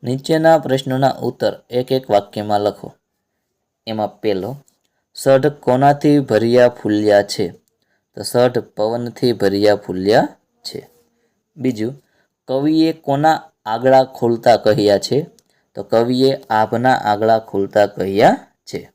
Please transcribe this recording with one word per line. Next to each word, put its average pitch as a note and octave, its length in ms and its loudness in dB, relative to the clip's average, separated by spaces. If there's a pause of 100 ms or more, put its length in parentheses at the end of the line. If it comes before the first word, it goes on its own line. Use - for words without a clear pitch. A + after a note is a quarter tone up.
નીચેના D#3+ 560 2
પ્રશ્નોના C3+ 520 -2 (120)
ઉત્તર B2 480 -4
એક B2+ 220 -4
એક C3 180 -4
વાક્યમાં G#2 500 -2
લખો. G2+ 340 -6 (920)
એમાં G#2+ 340 -6
પહેલો, G#2 360 -6 (580)
સઢ C3+ 320 2
કોનાથી C#3+ 720 2
ભર્યા B2 500 2
ફૂલ્યા G#2 540 0
છે? G2+ 280 -6 (640)
તો A2 80 -14
સઢ B2 360 0
પવનથી A#2 760 -4
ભર્યા G2+ 440 0
ફૂલ્યા G2+ 520 -2 (340)
છે. - 260 -16 (680)
બીજું, B2+ 460 -6 (460)
કવિએ D#3 440 0
કોના D3+ 580 -2 (160)
આગળા C3 380 2
ખોલતા A#2 520 0
કહ્યા G#2 420 2
છે? C3+ 280 -4 (480)
તો - 80 -12
કવિએ B2+ 580 0 (100)
આભના A2+ 440 0
આગળા A2 440 0
ખોલતા G2+ 480 -2
કહ્યા G2+ 600 0 (200)
છે. - 280 -14